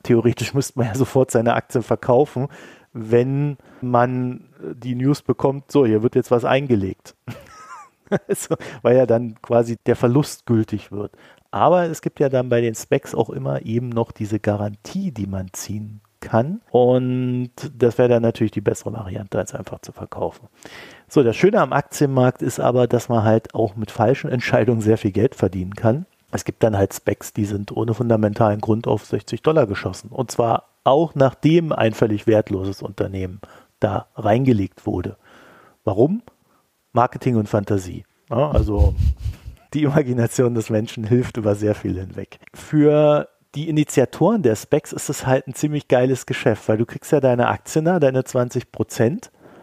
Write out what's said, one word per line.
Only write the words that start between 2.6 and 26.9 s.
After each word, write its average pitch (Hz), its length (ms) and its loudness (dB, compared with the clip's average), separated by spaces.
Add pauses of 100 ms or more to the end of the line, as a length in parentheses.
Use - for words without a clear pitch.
wenn 131 640 0 (240)
man 123 640 0 (280)
die 120 200 -8
News 131 260 0
bekommt, 139 500 -2
so, 139 140 4
hier 107 180 2
wird 117 120 0
jetzt 127 160 0
was 120 160 2
eingelegt. 123 680 -2 (120)
<laughs> - 80 -12 (920)
Also, - 300 -4 (240)
weil 120 160 4
ja 131 80 6
dann 117 380 0
quasi 117 420 0
der 120 100 2
Verlust 127 520 0
gültig 110 440 0
wird. 104 220 -10 (380)
Aber 170 340 4
es 165 160 -6
gibt - 200 -6
ja 139 100 2
dann 127 180 -2
bei 120 140 2
den 117 120 -2
Specs - 400 -4
auch - 140 0
immer 135 380 -6
eben 120 240 -4
noch 117 220 -2
diese 107 280 -4
Garantie, 104 720 -4
die 104 140 -6
man 95 260 -6
ziehen 107 480 -10 (200)
kann. 147 500 -2
Und 127 800 2 (260)
das 117 220 0
wäre 123 100 4
dann 117 140 4
natürlich 113 300 0
die 104 100 -6
bessere 107 320 -4
Variante, 98 420 -8
als 95 180 -6
einfach - 260 -12
zu - 120 -20
verkaufen. - 560 -10 (580)
So, - 160 2
das 113 140 2
Schöne 202 240 4
am 143 140 0
Aktienmarkt 135 640 0
ist 131 200 -4
aber, 123 260 2
dass 117 240 0
man 113 140 2
halt 110 300 2
auch 110 220 -2
mit 107 140 -8
falschen 120 400 0
Entscheidungen 120 500 0
sehr 107 160 2
viel 104 160 -2
Geld 107 220 0
verdienen 92 400 -4
kann. 120 320 0 (260)
Es - 140 -6
gibt - 160 -6
dann 110 160 2
halt 98 160 0